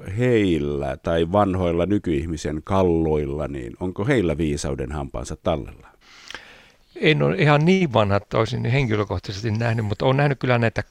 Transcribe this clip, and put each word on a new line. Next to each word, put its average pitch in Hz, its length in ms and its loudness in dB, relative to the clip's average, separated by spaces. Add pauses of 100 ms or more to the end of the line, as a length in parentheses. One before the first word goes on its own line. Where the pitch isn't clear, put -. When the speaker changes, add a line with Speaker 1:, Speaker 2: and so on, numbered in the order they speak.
(180)
Speaker 1:
heillä 76 760 2
tai 85 360 0
vanhoilla 90 540 2
nykyihmisen 80 800 -2
kalloilla, 78 840 0
niin 64 320 -10
onko 92 240 -6
heillä 95 340 2
viisauden 71 540 -4
hampaansa 71 440 -8
tallella? - 520 -6 (1120)
Speaker 2:
En 151 220 4
ole 143 140 0
ihan 147 280 4
niin 180 280 4
vanha, 104 240 2
että 120 220 -2
olisin 117 260 -2
henkilökohtaisesti 107 880 -2
nähnyt, 117 360 -2
mutta 104 200 -2
olen 131 100 2
nähnyt 143 220 2
kyllä 127 200 0
näitä 113 320 0